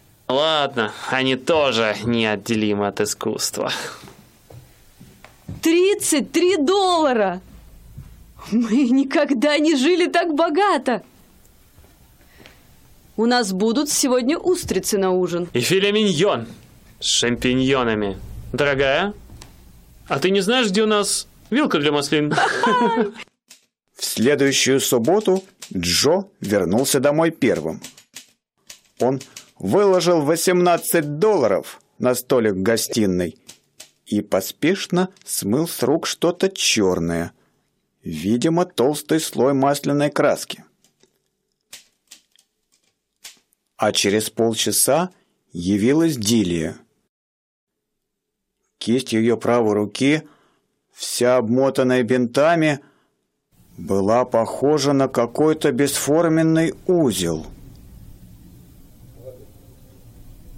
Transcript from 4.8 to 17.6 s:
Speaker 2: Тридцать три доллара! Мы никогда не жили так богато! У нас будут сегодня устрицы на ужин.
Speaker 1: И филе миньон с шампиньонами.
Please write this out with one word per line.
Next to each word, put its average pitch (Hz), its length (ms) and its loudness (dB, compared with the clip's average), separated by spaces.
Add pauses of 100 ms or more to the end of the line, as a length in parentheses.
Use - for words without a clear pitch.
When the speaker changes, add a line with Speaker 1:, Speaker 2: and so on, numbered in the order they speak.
Speaker 2:
Тридцать 349 720 2
три 359 240 2
доллара! 294 840 2 (1080)
Мы 233 380 2
никогда 285 680 2
не 302 180 2
жили 330 300 2
так 339 280 0
богато! 311 680 0 (2250)
У 220 100 0
нас 240 260 0
будут 220 360 0
сегодня 254 500 0
устрицы 277 600 -2
на 190 140 0
ужин. 175 400 -2
Speaker 1:
И 123 80 -2
филе 190 320 0
миньон 180 540 2 (540)
с - 60 -6
шампиньонами. 120 1120 0 (340)